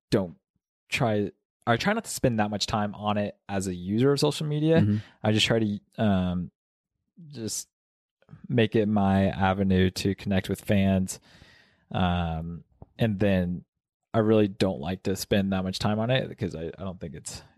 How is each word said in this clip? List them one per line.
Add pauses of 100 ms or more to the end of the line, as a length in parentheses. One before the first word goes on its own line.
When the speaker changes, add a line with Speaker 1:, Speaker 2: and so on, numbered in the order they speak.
(100)
Speaker 1:
don't (520)
try, (380)
I
try
not
to
spend
that
much
time
on
it (100)
as
a
user
of
social
media.
Speaker 2:
Mm-hmm. (260)
Speaker 1:
I
just
try
to, (200)
um, (840)
just (840)
make
it
my
avenue
to
connect
with
fans. (720)
Um, (340)
and
then (500)
I
really
don't
like
to
spend
that
much
time
on
it
because
I,
I
don't
think
it's, (140)